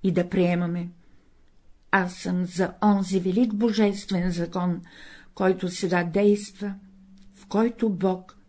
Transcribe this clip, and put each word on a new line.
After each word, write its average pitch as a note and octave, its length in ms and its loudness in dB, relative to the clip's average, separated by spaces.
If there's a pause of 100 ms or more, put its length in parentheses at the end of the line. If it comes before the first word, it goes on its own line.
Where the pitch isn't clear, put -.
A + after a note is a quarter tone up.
и F#3+ 80 2
да F3+ 180 0
приемаме. F3 600 0 (1000)
Аз F3+ 240 0
съм F3+ 300 -2
за F3+ 280 -2 (100)
онзи F#3+ 360 2
велик G3+ 340 0
божествен G3+ 760 0
закон, F3 500 -4 (520)
който F#3 360 0
сега F3 340 0
действа, G3+ 720 0 (580)
в - 140 -20
който A3+ 420 0
Бог F#3 480 -2 (120)